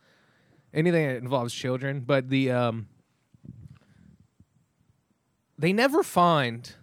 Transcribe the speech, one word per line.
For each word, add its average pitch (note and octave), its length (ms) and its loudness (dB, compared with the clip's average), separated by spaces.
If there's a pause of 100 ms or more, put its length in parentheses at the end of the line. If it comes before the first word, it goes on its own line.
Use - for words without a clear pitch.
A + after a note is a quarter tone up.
(760)
Anything D#3+ 320 2
that C3 120 -2
involves B2 360 -4
children. C3 460 -4
But C3 280 0
the, C3+ 220 2
um, A#2 380 -2 (2750)
they E3 140 2
never C4+ 300 2
find, C#3+ 800 0